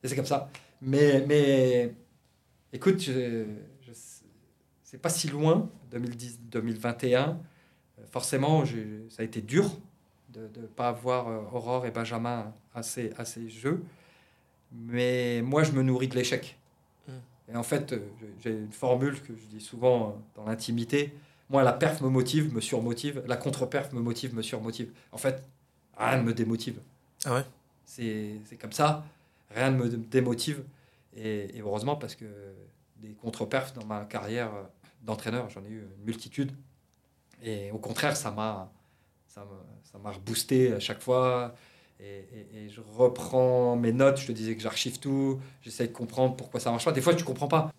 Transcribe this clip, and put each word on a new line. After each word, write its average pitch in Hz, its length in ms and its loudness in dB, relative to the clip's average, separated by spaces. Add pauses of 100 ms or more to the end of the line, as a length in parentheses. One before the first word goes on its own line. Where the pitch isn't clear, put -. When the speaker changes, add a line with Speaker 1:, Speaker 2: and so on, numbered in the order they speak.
Speaker 1:
Et 131 60 -4
c'est 131 80 -2
comme 135 80 -2
ça. 139 240 0 (320)
Mais, 139 480 8
mais 131 640 6 (800)
écoute, 185 280 4
je, 123 440 -2 (420)
je, 123 40 -20 (920)
c'est - 160 -20
pas 165 120 -2
si 160 180 -2
loin, 156 400 4 (220)
deux 120 80 -6
mille 120 180 -4
dix, 120 240 -14
deux 117 220 -4
mille 113 160 -2
vingt 120 260 -2
et 123 100 6
un. 151 240 2 (600)
Euh, 113 120 -20
forcément, 143 540 2
je, 113 140 -2 (320)
ça - 100 -12
a 113 60 -2
été 110 160 -6
dur 160 280 4 (600)
de, 110 180 -16
de 113 180 -16
pas 120 220 -2
avoir, 120 400 -2
euh, 113 120 -4 (120)
Aurore 123 320 -2
et 117 60 -2
Benjamin 113 640 -4 (200)
à 117 80 -8
ces, 113 360 -6
à 117 80 -6
ces 117 240 -10
Jeux. 135 320 -2 (920)
Mais 120 680 0
moi, 143 200 4
je 156 100 4
me 131 100 4
nourris 131 260 2
de 123 60 -6
l'échec. - 440 -2 (480)
Speaker 2:
Hmm. 135 60 -16 (400)
Speaker 1:
Et 117 40 -6
en 117 60 -2
fait, 135 300 -2
euh, 117 60 -4 (220)
j'ai, 107 300 -10
j'ai 110 80 -2
une 107 140 -10
formule 131 480 2
que - 160 -14
je 110 100 -20
dis 107 140 -14
souvent, 120 480 2
euh, 104 40 -6 (240)
dans 107 80 -16
l'intimité. 117 680 -2 (360)
Moi, 135 120 6
la 123 100 8
perf 156 280 2
me 131 80 2
motive, 131 460 2
me 113 60 0
surmotive. 120 680 -2
La 120 100 -2
contre-perf 131 560 -2
me 123 80 -4
motive, 117 340 -4
me 113 80 -4
surmotive. 113 480 -6 (220)
En 110 60 -12
fait, 131 240 -2 (540)
rien 120 220 2
ne 120 40 2
me 113 120 0
démotive. 113 460 -2 (440)
Speaker 2:
Ah 127 100 -2
ouais ? 135 100 0 (400)
Speaker 1:
C'est, 107 520 -8 (120)
c'est 117 80 -18
comme 110 160 -14
ça. 151 320 2 (500)
Rien 131 160 2
ne 135 60 4
me 120 120 2
démotive. 123 760 0 (520)
Et, 107 400 -6
et 113 40 -12
heureusement, 107 360 -2
parce - 200 -10
que - 80 -16 (720)
des 107 160 -18
contre-perfs 113 600 -4
dans 110 100 -12
ma 104 220 -6
carrière, 110 480 -4
euh, 101 80 -12 (420)
d'entraîneur, 110 460 -4
j'en 98 140 -16
ai 101 40 -16
eu 110 180 -14 (120)
une 101 60 -18
multitude. 135 460 -6 (920)
Et 101 300 -6
au 110 60 -8
contraire, 143 380 -2
ça - 140 -4
m'a, 104 420 -6 (560)
ça 101 140 -20
me, 98 140 -18 (360)
ça 101 60 -20
m'a 104 140 -10
reboosté 113 600 2
à 101 80 -2
chaque 104 220 -6
fois. 127 520 2 (460)
Et, 98 320 -16
et, 107 320 -16
et 107 60 -14
je 110 100 -18 (160)
reprends 123 800 4
mes 117 160 4
notes, 135 240 8
je 135 100 -6
te 127 60 -4
disais 110 240 -4
que 110 60 -12
j'archive 113 360 -4
tout, 135 420 0 (220)
j'essaie 117 260 -4
de 117 40 -8
comprendre 127 440 0
pourquoi - 220 -8
ça 120 120 0
marche 117 160 0
pas. 165 60 4
Des 135 100 2
fois, 170 120 6
tu 170 80 0
comprends 135 260 -4
pas. 156 300 2